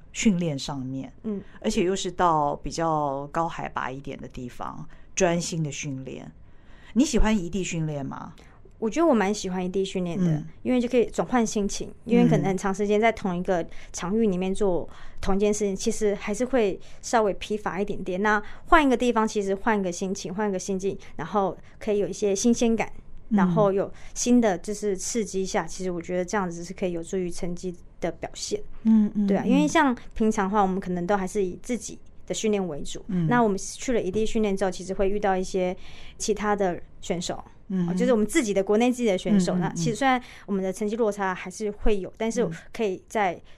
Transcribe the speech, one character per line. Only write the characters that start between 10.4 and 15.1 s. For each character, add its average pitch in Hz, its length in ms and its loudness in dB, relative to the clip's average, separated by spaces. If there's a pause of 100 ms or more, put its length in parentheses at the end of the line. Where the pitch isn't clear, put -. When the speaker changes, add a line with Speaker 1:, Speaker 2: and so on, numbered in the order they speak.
Speaker 2:
因 233 100 -2
为 254 80 4
就 240 80 0
可 247 100 2
以 220 100 6
转 - 200 -2
换 240 180 2
心 208 220 -2
情， - 240 -6 (140)
因 233 120 6
为 240 100 8
可 160 100 6
能 147 80 2
Speaker 1:
嗯。 - 40 2
Speaker 2:
很 190 80 0
长 190 160 0
时 202 120 0
间 208 140 4
在 226 120 6
同 196 240 -4
一 175 60 -2
个 175 240 0 (260)
场 185 240 -4
域 226 120 4
里 185 100 2
面 185 160 0
做 180 340 2 (320)